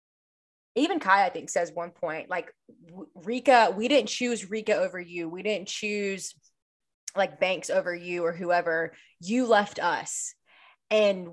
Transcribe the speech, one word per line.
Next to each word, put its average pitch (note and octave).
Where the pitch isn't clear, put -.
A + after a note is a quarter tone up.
Even D#4+
Kai, G3
I F3+
think, E3
says F3
one E3+
point, D#3+
like, F3
"W-, F3+
Rika, A3+
we G#3+
didn't C4
choose A3+
Rika G#3+
over F3+
you. F3
We F3
didn't G3+
choose, G3+
like, G3
Banks F#3
over F3+
you F3
or E3+
whoever. E3+
You A3+
left G#3
us." -
And G3+